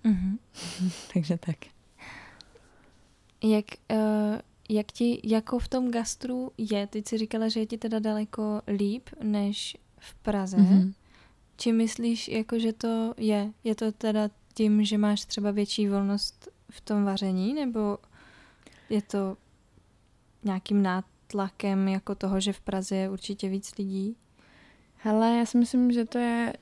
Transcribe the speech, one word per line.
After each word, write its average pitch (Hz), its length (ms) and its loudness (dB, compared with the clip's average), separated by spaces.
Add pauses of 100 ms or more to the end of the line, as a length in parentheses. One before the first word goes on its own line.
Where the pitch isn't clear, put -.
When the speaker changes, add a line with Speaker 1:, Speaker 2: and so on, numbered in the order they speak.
Speaker 1:
Mhm. 196 340 2 (360)
Speaker 2:
<laughs> - 400 -4
takže 170 240 0
tak. - 180 -4 (1900)
Speaker 1:
Jak, 214 220 4 (260)
eh, 214 500 0 (280)
jak 214 220 0
ti 240 320 -2
jako 220 360 0
v - 80 -4
tom 254 240 -2
gastru 254 680 -6
je? 208 300 -2
Teď 208 200 -8
jsi 226 100 -2
říkala, 220 320 -2
že 220 100 -2
je 220 60 0
ti 226 120 -8
teda 220 220 -4
daleko 214 640 -2 (160)
líp 208 320 -2 (140)
než 208 540 -2 (200)
v - 180 -20
Praze. 196 420 -2
Speaker 2:
Mhm. 190 360 8 (680)
Speaker 1:
Čím 226 160 2
myslíš, 226 500 0
jako, 226 320 -2
že 226 140 0
to 226 440 -2
je? 214 340 0 (120)
Je 220 120 0
to 220 160 -2
teda 214 380 0 (240)
tím, 214 300 4
že 208 140 0
máš 208 280 2
třeba 208 260 -2
větší 208 360 0
volnost 202 600 -2 (220)
v - 100 -20
tom 208 240 0
vaření, 190 480 0
nebo 226 440 -2 (920)
je 208 120 0
to 196 360 -4 (1080)
nějakým 202 400 0
nátlakem 190 1040 -2
jako 190 280 -2
toho, 190 240 -2
že 190 140 -2
v - 80 -10
Praze 190 340 -4
je 190 140 -2
určitě 196 400 -6
víc 196 280 -6
lidí? 196 380 -4 (840)
Speaker 2:
Hele, 226 400 4
já 233 80 4
si 240 120 0
myslím, 247 340 4
že 240 140 2
to 247 120 -6
je 233 440 0